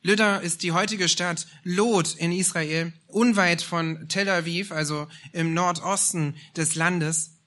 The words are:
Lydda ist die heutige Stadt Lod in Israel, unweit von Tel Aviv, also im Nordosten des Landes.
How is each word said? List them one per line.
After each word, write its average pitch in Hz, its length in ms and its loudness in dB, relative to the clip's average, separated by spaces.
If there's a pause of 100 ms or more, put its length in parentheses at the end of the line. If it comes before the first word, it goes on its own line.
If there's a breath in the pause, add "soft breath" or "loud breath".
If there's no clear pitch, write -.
Lydda 202 360 4
ist 165 240 -6
die 175 100 0
heutige 190 360 0
Stadt 170 380 -2 (180 loud breath)
Lod 180 520 2
in 170 160 0
Israel, 165 600 -2 (140)
unweit 202 560 2
von 160 460 -4
Tel 196 200 0
Aviv, 175 440 -2
also 151 340 -4 (260 loud breath)
im 165 220 0
Nordosten 175 800 0 (200 loud breath)
des 160 180 0
Landes. 160 580 -2 (140)